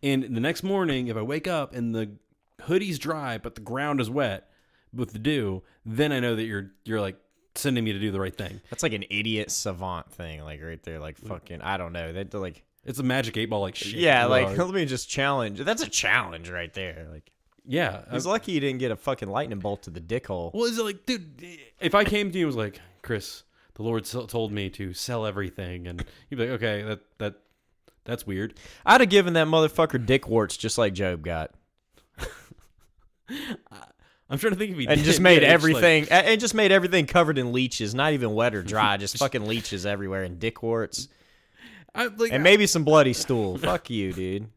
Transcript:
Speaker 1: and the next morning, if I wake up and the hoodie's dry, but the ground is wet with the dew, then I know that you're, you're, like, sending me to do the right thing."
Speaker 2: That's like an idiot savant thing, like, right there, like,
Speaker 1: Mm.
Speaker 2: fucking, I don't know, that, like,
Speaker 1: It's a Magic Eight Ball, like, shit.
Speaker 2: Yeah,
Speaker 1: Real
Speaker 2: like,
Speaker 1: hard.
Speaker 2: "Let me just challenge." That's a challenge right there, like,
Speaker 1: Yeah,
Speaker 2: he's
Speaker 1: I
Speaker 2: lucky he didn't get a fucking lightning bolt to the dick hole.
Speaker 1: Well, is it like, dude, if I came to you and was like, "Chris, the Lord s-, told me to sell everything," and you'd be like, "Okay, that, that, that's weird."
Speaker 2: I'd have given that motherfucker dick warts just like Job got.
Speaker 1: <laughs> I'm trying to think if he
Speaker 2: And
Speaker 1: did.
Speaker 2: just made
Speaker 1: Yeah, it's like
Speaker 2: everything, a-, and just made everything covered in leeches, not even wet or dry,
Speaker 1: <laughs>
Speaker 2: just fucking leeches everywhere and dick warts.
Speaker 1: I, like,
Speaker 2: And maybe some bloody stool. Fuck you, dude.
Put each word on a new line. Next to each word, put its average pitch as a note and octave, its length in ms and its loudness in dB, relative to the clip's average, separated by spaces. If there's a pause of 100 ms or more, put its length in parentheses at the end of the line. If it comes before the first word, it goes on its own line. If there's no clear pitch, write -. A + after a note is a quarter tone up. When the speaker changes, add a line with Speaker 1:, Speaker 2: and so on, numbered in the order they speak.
Speaker 1:
and C3+ 220 0 (120)
the A2+ 40 0
next D#3 240 -2
morning, E3 460 0
if A2 80 -4
I G#2+ 40 -2
wake D3+ 280 -6
up D3+ 260 -4
and A#2 180 -4
the A2 180 -4 (500)
hoodie's F#3 360 0
dry, C#3 400 -6
but - 180 -12
the A2+ 60 -16
ground C3+ 380 -4
is A2+ 100 -2
wet B2 400 -4 (440)
with A#2+ 180 -6
the G#2+ 80 -10
dew, A2 420 -2 (240)
then C#3 280 0
I C3 80 0
know A#2+ 160 0
that A2 80 -4
you're, G2 260 -8 (140)
you're, A2 160 -2
like, F#2+ 160 -6 (380)
sending B2+ 280 0
me A2 80 0
to G2 80 -4
do G#2+ 100 0
the G2 120 -2
right F#2+ 140 -4
thing." F#2+ 340 -10
Speaker 2:
That's - 140 -6
like A2 100 0
an G2+ 160 -6
idiot G#2+ 420 -2
savant F2+ 640 -6
thing, D#2 320 -12
like, D2+ 180 -14
right D#2+ 180 -12
there, D#2+ 180 -12
like, D2+ 200 -14
Speaker 1:
Mm. G#2+ 80 -18
Speaker 2:
fucking, F2 340 -14
I G2 140 -4
don't F2 160 -8
know, E2 220 -8
that, F#2+ 200 -10
like, F#2+ 300 -10 (220)
Speaker 1:
It's B2 140 -10
a C3+ 40 -4
Magic B2+ 320 -2
Eight A2 140 -4
Ball, G#2+ 120 -2
like, F#2+ 140 -4
shit. G#2 200 -8
Speaker 2:
Yeah, D3+ 260 6
Speaker 1:
Real A#2+ 80 2
Speaker 2:
like, B2+ 160 4
Speaker 1:
hard. G2 140 -2
Speaker 2:
"Let F3+ 140 -2
me F3+ 120 0
just C3 240 -6
challenge." C3+ 500 -2
That's A3 240 -2
a G#2+ 60 -6
challenge F2+ 600 0
right F2 240 -10
there, E2 380 -10
like, D#2 200 -20 (360)
Speaker 1:
Yeah, B2+ 440 -4
Speaker 2:
he's B2+ 160 -6
Speaker 1:
I - 20 -4
Speaker 2:
lucky G#3+ 240 -2
he D#3 60 2
didn't C3+ 180 -2
get B2 140 -2
a G#2+ 40 -2
fucking A#2+ 320 -6
lightning G#2+ 300 -6
bolt G2+ 260 -6
to - 60 -16
the E2+ 100 -14
dick G2+ 280 -8
hole. F2 260 -6
Speaker 1:
Well, A3+ 120 -2
is A#3 120 -2
it A#3 60 -4
like, G3+ 240 -8
dude, E3 340 -8 (380)
if E3 160 -2
I G#3 80 0
came G#3 280 -2
to F3 60 -6
you E3+ 80 0
and - 20 -2
was C3+ 80 -4
like, G#2+ 240 -8 (220)
"Chris, - 400 -10 (320)
the - 80 -16
Lord A2+ 220 -4
s-, - 120 -12 (120)
told A2+ 240 -4
me G2+ 180 -6
to F2+ 240 -10
sell A2+ 320 -6
everything," F2+ 600 -8
and F2 180 -8 (240)
you'd C#3 80 -10
be A#2 100 0
like, B2 140 -4
"Okay, G#2 220 -2
that, G#2+ 160 -8 (180)
that, G#2 160 -6 (680)
that's - 240 -8
weird." G2+ 260 -6 (320)
Speaker 2:
I'd B3 160 10
have G#3+ 80 6
given F3+ 240 6
that D#3+ 140 4
motherfucker D#3 580 4
dick C3 220 2
warts G#2+ 300 0
just - 200 -4
like G#2+ 160 4
Job F2+ 300 -2
got. E2 320 -6 (640)
Speaker 1:
<laughs> - 1080 -18 (1000)
I'm C3+ 120 -6
trying G#3 140 2
to F3+ 60 -4
think G#3 120 -2
if F3 60 -6
he C3 100 -2
Speaker 2:
And D3 120 6
Speaker 1:
did. D3+ 60 2
Speaker 2:
just D#3+ 140 6
made F3 240 10
Speaker 1:
Yeah, D3 100 10
it's D#3+ 100 6
like D#3+ 120 6
Speaker 2:
everything, D#3 340 6
a-, D#3 40 6 (180)
and A3 100 2
just A#3 140 -2
made G#3 160 6
everything F3+ 340 4
covered D#3 320 4
in B2 160 -2
leeches, B2 400 0
not D3 200 2
even A#2+ 200 0
wet A2+ 220 2
or F#2+ 80 -2
dry, G#2 340 2
Speaker 1:
<laughs> - 0 -
Speaker 2:
just G2 200 -6
fucking B2+ 300 -2
leeches G#2 380 -4
everywhere G2 380 -4
and F2 160 -10
dick A2 240 -6
warts. A2+ 440 -4 (840)
Speaker 1:
I, A#3+ 140 -2
like, A3+ 260 -2
Speaker 2:
And C#3 100 2
maybe G3+ 240 10
some E3 160 2
bloody C#3+ 300 8
stool. G#2+ 440 0
Fuck F2 320 -2
you, G2+ 240 -2
dude. F#2+ 440 -6